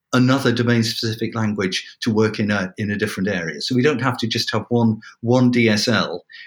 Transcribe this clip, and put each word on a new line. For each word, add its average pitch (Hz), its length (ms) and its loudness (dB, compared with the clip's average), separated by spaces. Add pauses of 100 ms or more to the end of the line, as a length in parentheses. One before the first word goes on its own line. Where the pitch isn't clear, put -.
(160)
another 127 360 2
domain-specific 113 800 0
language 104 640 -4
to 113 140 -2
work 107 260 2
in 104 120 0
a, 95 260 -2
in 104 140 -4
a 101 40 -2
different 101 320 -2
area. 85 320 -4
So - 140 -4
we 123 80 2
don't 139 200 2
have 127 180 -2
to 113 80 -4
just - 240 -4
have 110 180 -2
one, 113 300 2 (220)
one 123 280 4
D 120 180 4
S 107 200 2
L. 90 360 0 (240)